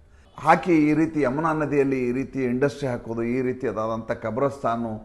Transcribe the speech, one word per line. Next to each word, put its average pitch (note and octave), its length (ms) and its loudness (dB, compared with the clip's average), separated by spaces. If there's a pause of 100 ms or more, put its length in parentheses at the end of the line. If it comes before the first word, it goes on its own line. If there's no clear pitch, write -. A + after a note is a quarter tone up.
(380)
ಹಾಕಿ D#3+ 520 6
ಈ D3+ 40 4
ರೀತಿ D#3 260 2
ಯಮುನಾ D3 320 0
ನದಿಯಲ್ಲಿ C3+ 560 0
ಈ A#2+ 40 -2
ರೀತಿ C3 320 -4
ಇಂಡಸ್ಟ್ರಿ C3 440 0
ಹಾಕೋದು, A#2 340 -6
ಈ A#2+ 200 -2
ರೀತಿಯಾದಂಥ A2+ 680 -4
ಕಬ್ರಸ್ತಾನು A#2 960 -4